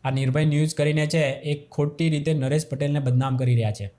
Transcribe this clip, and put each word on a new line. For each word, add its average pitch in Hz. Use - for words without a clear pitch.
આ 131
નિર્ભય 135
ન્યૂઝ 151
કરીને 151
છે 160
એક 147
ખોટી 151
રીતે 151
નરેશ 143
પટેલને 143
બદનામ 131
કરી 123
રહ્યા 110
છે. 101